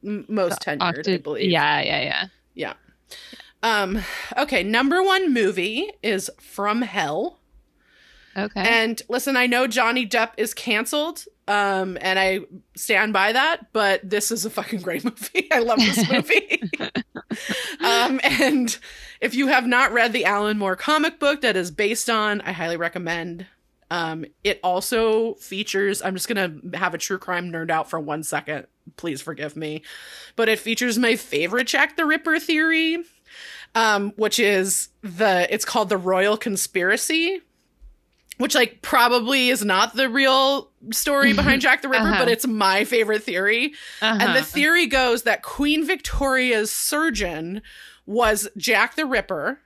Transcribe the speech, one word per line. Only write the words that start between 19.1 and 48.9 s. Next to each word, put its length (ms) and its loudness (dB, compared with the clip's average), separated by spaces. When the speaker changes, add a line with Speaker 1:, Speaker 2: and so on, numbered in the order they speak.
Speaker 1:
if 140 -2
you 120 2
have 200 4
not 260 4
read 200 4
the 120 0
Alan 340 0
Moore 180 0
comic 420 0
book 220 0
that 160 2
is 140 -2
based 400 -2
on, 320 0
I 100 -6
highly 240 -4
recommend. 680 -6
Um, 360 -4
it 180 0
also 720 0
features, 680 -4
I'm 120 -2
just 140 -6
gonna 240 -2
have 200 -2
a 40 -4
true 200 -4
crime 320 -4
nerd 200 -6
out 180 0
for 100 -4
one 240 -6
second. 440 -6
Please 260 -6
forgive 340 -10
me. 260 -8
But 120 2
it 100 2
features 400 -2
my 180 4
favorite 520 -2
Jack 280 0
the 80 0
Ripper 340 0
theory, 600 0
um, 420 2
which 220 0
is 500 2
the, 500 2
it's 120 -4
called 240 0
the 100 0
Royal 380 2
Conspiracy, 1040 0
which, 160 -2
like, 260 0
probably 680 2
is 120 2
not 320 2
the 140 2
real 600 2
story 420 2
behind 280 2
Speaker 2:
<laughs> 0 -
Speaker 1:
Jack 200 2
the 80 -6
Ripper, 160 2
Speaker 2:
Uh-huh. 180 2
Speaker 1:
but 60 2
it's 160 0
my 380 2
favorite 380 0
theory. 520 2
And 200 2
the 60 6
Speaker 2:
Uh-huh. 180 4
Speaker 1:
theory 420 2
goes 380 2
that 180 2
Queen 420 0
Victoria's 880 0
surgeon 880 -2
was 500 2
Jack 400 0